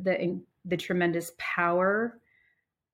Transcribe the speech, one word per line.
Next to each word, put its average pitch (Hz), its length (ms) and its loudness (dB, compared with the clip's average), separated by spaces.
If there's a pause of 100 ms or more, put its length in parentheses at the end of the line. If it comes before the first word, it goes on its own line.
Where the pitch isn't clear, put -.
the, 185 380 0 (240)
the 180 120 0
tremendous 170 600 0
power 190 800 0 (760)